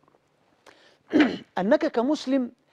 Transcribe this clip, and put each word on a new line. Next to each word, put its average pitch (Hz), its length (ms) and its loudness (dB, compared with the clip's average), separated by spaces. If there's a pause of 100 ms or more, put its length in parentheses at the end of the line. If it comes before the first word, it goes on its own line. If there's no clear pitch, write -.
(1120)
<clears throat> 254 460 0
أنك 254 280 2
كمسلم 262 640 -2 (220)